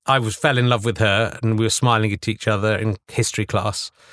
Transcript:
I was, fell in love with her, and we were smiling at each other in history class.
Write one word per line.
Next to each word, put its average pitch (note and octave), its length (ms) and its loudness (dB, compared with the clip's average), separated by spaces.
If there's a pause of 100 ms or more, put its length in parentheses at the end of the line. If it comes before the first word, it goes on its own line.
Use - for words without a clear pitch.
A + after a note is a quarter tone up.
I C3+ 120 2
was, A2 180 -2
fell C#3+ 220 2
in B2 100 2
love A#2 160 0
with A2+ 140 -2
her, G#2+ 440 2
and A2 160 0
we A2+ 80 2
were G#2+ 40 0
smiling A2 420 2
at G2+ 160 -6
each A2 200 -2
other G#2+ 280 2
in G#2+ 200 -2 (120)
history - 380 -2
class. - 440 -4 (220)